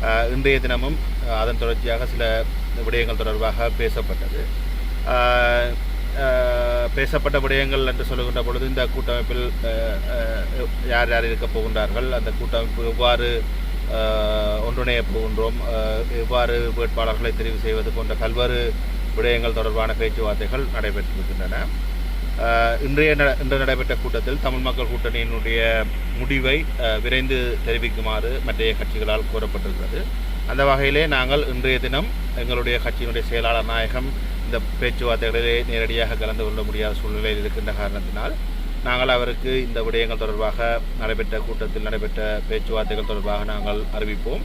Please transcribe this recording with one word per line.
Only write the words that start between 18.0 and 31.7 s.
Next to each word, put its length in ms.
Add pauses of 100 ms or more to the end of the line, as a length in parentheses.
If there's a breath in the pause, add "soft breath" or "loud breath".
பல்வேறு 580 (440)
விடயங்கள் 360
தொடர்பான 400
பேச்சுவார்த்தைகள் 720 (160)
நடைபெற்றிருக்கின்றன. 720 (840)
ஆ, 320
இன்றைய 440
ந-, 260
இன்று 160
நடைபெற்ற 440
கூட்டத்தில் 400
தமிழ் 180
மக்கள் 260
கூட்டணியினுடைய 1000 (340)
முடிவை, 460 (180)
ஆ, 120
விரைந்து 600 (100)
தெரிவிக்குமாறு 800
மற்றைய 300
கட்சிகளால் 480 (120)
கோரப்பட்டிருக்கிறது. 680 (440)
அந்த 180
வகையிலே 420
நாங்கள் 480
இன்றைய 240